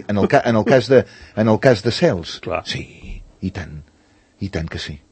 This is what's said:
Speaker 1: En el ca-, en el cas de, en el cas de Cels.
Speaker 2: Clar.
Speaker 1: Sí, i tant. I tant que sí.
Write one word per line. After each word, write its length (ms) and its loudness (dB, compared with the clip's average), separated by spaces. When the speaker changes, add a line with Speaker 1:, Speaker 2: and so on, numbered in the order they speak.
Speaker 1:
En 100 -2
el 120 2
ca-, 160 4
en 120 2
el 80 2
cas 240 4
de, 140 6
en 200 2
el 80 2
cas 240 4
de 80 0
Cels. 480 -2
Speaker 2:
Clar. 240 -6
Speaker 1:
Sí, 560 -12
i 120 -4
tant. 220 -10
I 80 -6
tant 220 -6
que 100 -8
sí. 140 -12